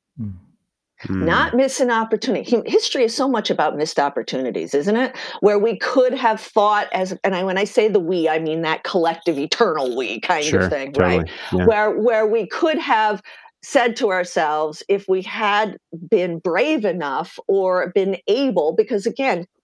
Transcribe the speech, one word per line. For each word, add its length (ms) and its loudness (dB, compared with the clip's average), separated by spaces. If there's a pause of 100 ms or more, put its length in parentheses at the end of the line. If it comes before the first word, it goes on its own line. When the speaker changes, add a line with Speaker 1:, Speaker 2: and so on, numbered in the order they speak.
(200)
Speaker 1:
Mm. 140 -8 (760)
Speaker 2:
Mm. 180 -4
Speaker 3:
Not 300 0
miss 240 0
an 100 2
opportunity. 600 -2
Hu-, 160 2
history 360 2
is 120 0
so 120 0
much 220 -2
about 260 0
missed 240 -2
opportunities, 760 -2
isn't 200 2
it? 220 -2 (220)
Where 180 4
we 220 2
could 340 2
have 260 0
thought 540 2
as, 300 -2
and 120 0
I, 80 -2
when 140 -2
I 60 0
say 240 2
the 120 4
we, 300 0
I 80 0
mean 240 -2
that 220 -2
collective, 560 0
eternal 580 0
we 220 -4
kind 240 0
of 20 -2
Speaker 2:
Sure, 240 2
Speaker 3:
thing, 240 -4
Speaker 2:
totally. 300 4
Speaker 3:
right? 80 -8 (220)
Speaker 2:
Yeah. 120 2
Speaker 3:
Where, 340 4
where 280 2
we 180 0
could 320 -2
have 460 0 (400)
said 320 0
to 160 0
ourselves, 800 -2
if 180 0
we 160 0
had 520 -2 (320)
been 300 2
brave 480 0
enough 600 -4
or 480 2
been 220 2 (100)
able, 480 2
because 320 0
again, 400 -2 (160)